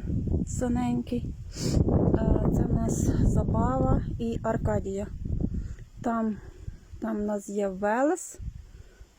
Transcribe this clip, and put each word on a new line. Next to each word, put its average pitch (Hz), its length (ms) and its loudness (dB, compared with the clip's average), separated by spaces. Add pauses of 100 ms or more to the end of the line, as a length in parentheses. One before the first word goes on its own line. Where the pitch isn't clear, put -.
(480)
синенький. 247 760 0 (920)
Е, - 380 4
це - 80 4
в - 100 2
нас 226 200 2 (280)
Забава 247 800 4 (180)
і 233 240 -4
Аркадія. 208 640 -2 (920)
Там, 226 360 0 (640)
там 220 180 -2
в 208 60 -2
нас 208 260 -2
є 202 180 0
Велес. 220 720 0 (800)